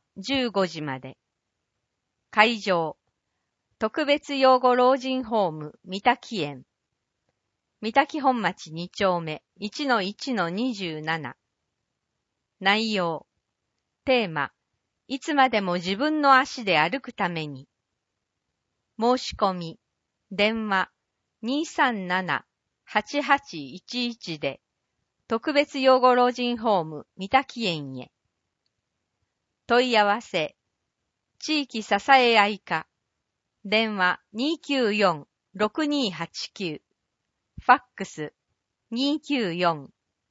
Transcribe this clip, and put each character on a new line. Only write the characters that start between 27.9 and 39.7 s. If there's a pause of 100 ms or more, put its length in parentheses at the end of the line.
へ。 (1600)
問
い
合
わ
せ、 (840)
地
域
支 (220)
え
合
い
課、 (800)
電
話、 (100)
二
九
四 (260)
六
二
八
九、 (800)
フ
ァ
ッ (140)
ク
ス、 (580)
二
九
四 (400)